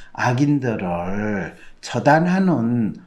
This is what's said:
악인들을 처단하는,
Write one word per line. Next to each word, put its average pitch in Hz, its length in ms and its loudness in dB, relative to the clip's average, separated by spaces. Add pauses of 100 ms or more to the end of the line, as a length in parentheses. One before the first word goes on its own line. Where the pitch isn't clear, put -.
(120)
악인들을 107 1400 -2 (260)
처단하는, 143 1120 2 (120)